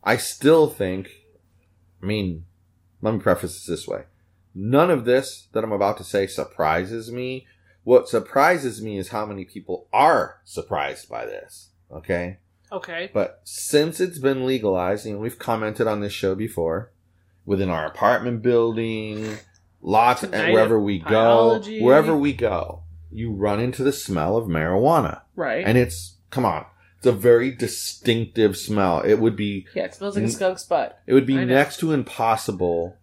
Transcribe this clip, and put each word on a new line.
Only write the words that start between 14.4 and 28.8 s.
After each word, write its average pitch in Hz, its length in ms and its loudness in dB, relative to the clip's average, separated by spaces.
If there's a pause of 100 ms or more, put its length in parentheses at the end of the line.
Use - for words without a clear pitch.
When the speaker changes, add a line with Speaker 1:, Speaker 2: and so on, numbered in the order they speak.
Speaker 1:
legalized, 104 600 0
you 107 80 -8
know, 101 60 -8
we've 113 200 -8
commented 110 480 -2
on 107 140 -2
this 101 120 -6
show 95 220 -2
before, 95 560 -4 (540)
within 98 240 -2
our 80 160 -2
apartment 113 580 0
building, 110 920 -2 (440)
lots 117 420 2
of, 98 80 -10
Speaker 2:
Tonight 151 220 0
Speaker 1:
wherever 110 240 4
Speaker 2:
at 104 60 2
Speaker 1:
we 101 160 -2
go, 80 100 -10
Speaker 2:
Biology. 110 720 4
Speaker 1:
wherever 151 340 6
we 143 180 0
go, 95 500 -4 (280)
you 113 200 -8
run 101 280 0
into 127 240 -4
the 139 100 2
smell 90 440 -2
of 113 100 -2
marijuana. 92 720 2 (140)
Speaker 2:
Right. 147 300 -4
Speaker 1:
And 110 140 4
it's, - 380 -4 (120)
come 127 160 -2
on, 80 200 -2 (320)
it's - 100 2
a 123 40 6
very 117 440 4
distinctive 113 1000 -2
smell. 95 460 0